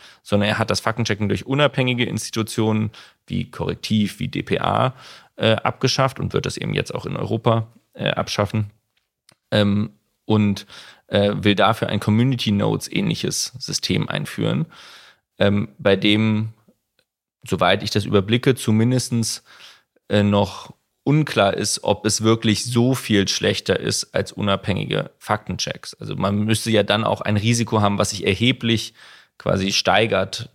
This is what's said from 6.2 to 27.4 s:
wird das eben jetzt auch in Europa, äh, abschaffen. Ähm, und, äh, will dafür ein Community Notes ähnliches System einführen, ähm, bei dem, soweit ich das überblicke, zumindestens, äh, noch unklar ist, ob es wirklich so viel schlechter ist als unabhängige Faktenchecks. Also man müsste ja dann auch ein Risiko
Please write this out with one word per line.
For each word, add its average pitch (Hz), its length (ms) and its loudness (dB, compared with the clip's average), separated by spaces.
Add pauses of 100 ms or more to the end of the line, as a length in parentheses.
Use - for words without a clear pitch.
wird - 120 0
das - 120 -6
eben 52 180 -4
jetzt - 180 -4
auch - 140 -8
in - 100 -8
Europa, 113 500 0 (260)
äh, - 160 -2
abschaffen. 104 600 -2 (800)
Ähm, 104 420 2 (340)
und, 104 420 2 (400)
äh, 101 280 2
will 101 200 2
dafür 104 340 2
ein 104 100 -2
Community 117 520 2
Notes 104 400 0
ähnliches - 680 -4
System - 520 -4
einführen, 110 560 -2 (720)
ähm, 101 300 2 (100)
bei 98 160 4
dem, 107 540 2 (960)
soweit 92 380 2
ich 104 100 -6
das 101 140 0
überblicke, 107 500 2
zumindestens, 117 880 0 (680)
äh, 104 120 4
noch 101 520 0 (300)
unklar 139 500 2
ist, - 320 -4
ob 104 200 0
es 110 160 0
wirklich 110 440 2
so 120 280 2
viel 101 360 0
schlechter - 500 0
ist - 340 -6
als 95 200 -2
unabhängige 101 840 -4
Faktenchecks. - 760 -6
Also 98 240 -10
man 101 220 0
müsste 107 300 0
ja 104 140 4
dann 104 220 0
auch 101 160 -2
ein 107 160 0
Risiko 113 420 0